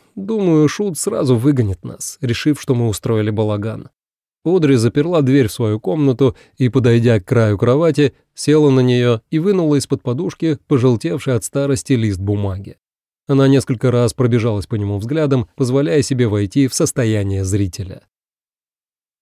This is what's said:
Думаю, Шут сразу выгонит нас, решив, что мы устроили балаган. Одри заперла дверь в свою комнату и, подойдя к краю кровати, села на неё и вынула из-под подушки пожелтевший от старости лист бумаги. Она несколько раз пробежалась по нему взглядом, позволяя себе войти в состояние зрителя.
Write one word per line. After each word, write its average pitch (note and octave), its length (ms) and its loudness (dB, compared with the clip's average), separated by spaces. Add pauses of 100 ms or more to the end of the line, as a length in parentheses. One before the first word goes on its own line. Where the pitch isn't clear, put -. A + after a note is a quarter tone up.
(160)
Думаю, F#3+ 520 0
Шут G3 300 -4
сразу C3 400 0
выгонит A#2 480 0
нас, - 340 -14
решив, C3+ 400 -2
что - 160 -2
мы A#2+ 140 0
устроили G#2+ 400 -2
балаган. G#2+ 640 -4 (520)
Одри D#3 320 2
заперла D3 460 0
дверь C3 260 2
в - 60 -6
свою G#2+ 260 -2
комнату C#3 560 0 (220)
и, C3 100 0
подойдя A#2 540 2
к - 40 -20
краю A2 320 2
кровати, C#3+ 560 2 (200)
села D3 380 2
на C3 100 4
неё B2 400 2 (100)
и D#3+ 80 0
вынула E3+ 360 0
из-под C3+ 260 -2
подушки D#3+ 680 -4
пожелтевший C3 680 0
от A2 100 -4
старости C#3 480 -2
лист A2 260 -2
бумаги. G2 560 -6 (500)
Она C3+ 220 2
несколько C3+ 420 2
раз A#2+ 240 0
пробежалась A#2 540 0
по - 80 -6
нему G2+ 220 -4
взглядом, C3+ 580 -2
позволяя C#3 460 0
себе B2 260 0
войти G#2 400 0
в B2 60 -6
состояние G2+ 720 -2
зрителя. F#2+ 580 -4 (1200)